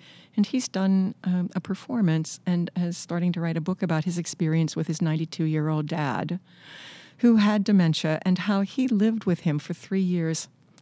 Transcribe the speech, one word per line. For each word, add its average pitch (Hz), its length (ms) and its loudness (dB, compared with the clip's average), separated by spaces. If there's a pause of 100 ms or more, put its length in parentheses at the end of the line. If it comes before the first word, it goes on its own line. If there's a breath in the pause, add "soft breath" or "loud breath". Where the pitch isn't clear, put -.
(380 loud breath)
and 208 80 4
he's - 220 -2
done, 190 560 0
um, 180 320 0
a 180 60 -4
performance 185 840 0
and 175 300 0
is 175 220 -2
starting 175 340 -2
to 165 100 -2
write 165 160 -2
a 160 40 -2
book 175 200 -4
about 160 220 0
his 175 160 -4
experience 160 560 0
with 160 100 -2
his 156 160 -4
ninety-two-year-old 156 880 0
dad 147 520 -4 (800 loud breath)
who 233 180 6
had 208 260 4
dementia 165 600 2
and 180 160 2
how 196 220 0
he 254 260 -2
lived 220 360 2
with 175 160 0
him 151 180 0
for 165 160 -6
three 190 280 -2
years 170 460 0 (340)